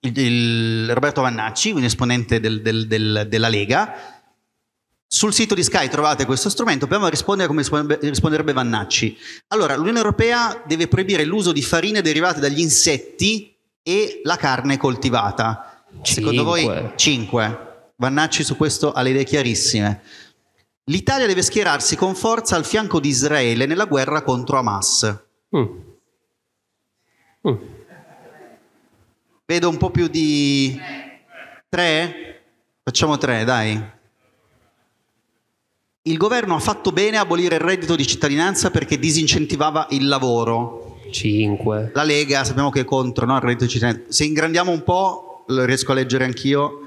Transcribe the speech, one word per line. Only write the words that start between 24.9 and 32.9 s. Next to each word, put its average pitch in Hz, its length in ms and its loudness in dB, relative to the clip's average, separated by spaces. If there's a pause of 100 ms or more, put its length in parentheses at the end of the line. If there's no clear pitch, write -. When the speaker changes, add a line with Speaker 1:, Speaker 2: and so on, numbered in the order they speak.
Speaker 2:
Mm. 139 80 4 (1800)
Mm. 131 80 2 (1900)
Speaker 1:
Vedo 170 240 2
un 165 80 -4
po' 180 140 0
più 170 160 2
di 143 720 2 (920)
tre? 170 760 -2 (400)
Facciamo 147 340 0